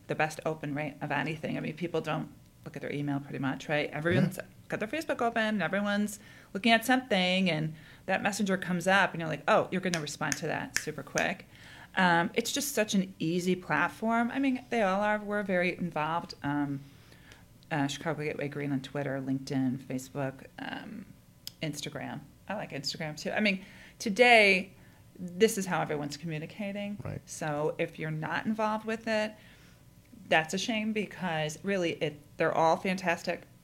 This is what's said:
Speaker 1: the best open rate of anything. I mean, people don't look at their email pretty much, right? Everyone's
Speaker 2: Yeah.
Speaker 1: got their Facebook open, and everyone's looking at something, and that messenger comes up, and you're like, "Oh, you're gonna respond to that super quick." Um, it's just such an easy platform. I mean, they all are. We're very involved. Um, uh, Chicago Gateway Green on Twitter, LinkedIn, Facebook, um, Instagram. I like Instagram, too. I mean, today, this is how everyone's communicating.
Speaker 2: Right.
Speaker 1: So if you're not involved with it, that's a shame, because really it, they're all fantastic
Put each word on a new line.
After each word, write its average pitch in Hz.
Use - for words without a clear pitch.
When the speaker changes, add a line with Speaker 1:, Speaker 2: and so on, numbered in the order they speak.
Speaker 1:
the 147
best 156
open 156
rate 151
of 143
anything. 151
I -
mean, 156
people 165
don't 156
look 143
at 143
their -
email 143
pretty 139
much, 139
right? 151
Everyone's 165
Speaker 2:
Yeah. -
Speaker 1:
got 160
their 214
Facebook 302
open, 233
and 214
everyone's 202
looking 226
at 226
something, 190
and 156
that 190
messenger 196
comes 180
up, 190
and 165
you're 160
like, -
"Oh, 202
you're 180
gonna 170
respond 147
to 160
that -
super -
quick." 165
Um, 175
it's -
just -
such 214
an 185
easy 175
platform. 220
I 262
mean, 262
they 233
all 196
are. 214
We're 208
very 180
involved. 165
Um, 143
uh, 143
Chicago 147
Gateway 143
Green 143
on 135
Twitter, 135
LinkedIn, 135
Facebook, 135
um, -
Instagram. 139
I 190
like 160
Instagram, 156
too. -
I -
mean, 196
today, 214
this 185
is 190
how 160
everyone's 147
communicating. 202
Speaker 2:
Right. -
Speaker 1:
So 156
if 165
you're 156
not 156
involved 220
with 220
it, 214
that's 160
a 190
shame, 220
because 160
really 185
it, 151
they're 165
all 165
fantastic 185